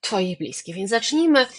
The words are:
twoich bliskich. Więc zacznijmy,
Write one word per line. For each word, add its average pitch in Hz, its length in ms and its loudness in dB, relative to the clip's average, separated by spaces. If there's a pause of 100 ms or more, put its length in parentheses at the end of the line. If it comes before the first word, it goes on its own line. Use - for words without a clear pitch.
twoich 185 360 -2
bliskich. 160 380 -10
Więc 190 140 -8
zacznijmy, 285 560 4 (140)